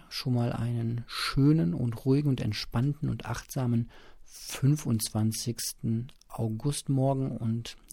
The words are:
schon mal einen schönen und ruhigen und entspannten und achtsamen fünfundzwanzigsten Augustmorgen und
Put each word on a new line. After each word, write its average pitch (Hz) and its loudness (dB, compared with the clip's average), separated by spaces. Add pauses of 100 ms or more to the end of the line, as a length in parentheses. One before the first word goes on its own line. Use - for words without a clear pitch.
schon - -2
mal 120 2
einen 117 -2
schönen 160 4
und 117 -2
ruhigen 143 4
und 127 2
entspannten 127 -2
und 113 -4
achtsamen 120 -2 (340)
fünfundzwanzigsten 117 0 (180)
Augustmorgen 135 0
und 117 -4 (180)